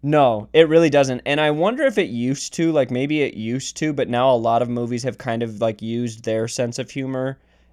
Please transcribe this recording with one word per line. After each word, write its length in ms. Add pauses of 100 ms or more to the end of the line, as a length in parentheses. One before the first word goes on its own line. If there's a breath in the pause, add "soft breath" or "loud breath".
No, 500
it 160
really 220
doesn't. 340
And 160
I 100
wonder 340
if 120
it 140
used 440
to, 180
like, 180
maybe 320
it 120
used 440
to, 140
but 160
now 220
a 60
lot 240
of 80
movies 340
have 140
kind 260
of, 200
like, 180
used 440
their 220
sense 320
of 120
humor, 480 (340)